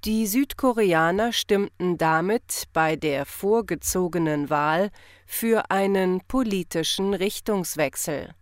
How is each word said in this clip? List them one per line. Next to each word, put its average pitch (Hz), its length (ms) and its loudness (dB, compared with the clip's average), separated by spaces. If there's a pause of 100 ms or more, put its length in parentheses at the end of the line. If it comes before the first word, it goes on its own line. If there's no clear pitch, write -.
Die 220 240 0
Südkoreaner 214 1040 2
stimmten 196 640 0
damit 170 720 0
bei 160 220 2
der 139 320 -2
vorgezogenen 175 1200 -2
Wahl 156 400 0 (360)
für 226 460 0
einen 190 560 2
politischen 196 840 -2
Richtungswechsel. 170 1300 -4